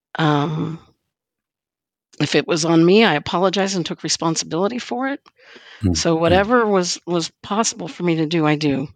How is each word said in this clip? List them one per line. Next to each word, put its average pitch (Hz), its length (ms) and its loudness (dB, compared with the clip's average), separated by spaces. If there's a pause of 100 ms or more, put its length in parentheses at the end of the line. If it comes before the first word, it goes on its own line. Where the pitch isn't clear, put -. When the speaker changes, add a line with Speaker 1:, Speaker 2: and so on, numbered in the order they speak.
(200)
Speaker 1:
um, 156 600 -2 (1400)
if 151 160 -2
it 147 120 2
was 165 180 0
on 165 200 4
me, 202 180 6
I 175 120 4
apologized 190 600 -2
and 170 100 -4
took - 180 -10
responsibility 165 760 -2
for 247 300 -6
it. 277 120 -8 (600)
Speaker 2:
Mm, 90 160 0
Speaker 1:
So 170 180 0
Speaker 2:
mm. 160 60 -2
Speaker 1:
whatever 202 460 4
was, 185 400 0
was 170 240 -2 (120)
possible 202 440 -4
for 165 160 -10
me 170 140 2
to 160 100 0
do, 160 180 0
I 151 100 4
do. 143 400 -2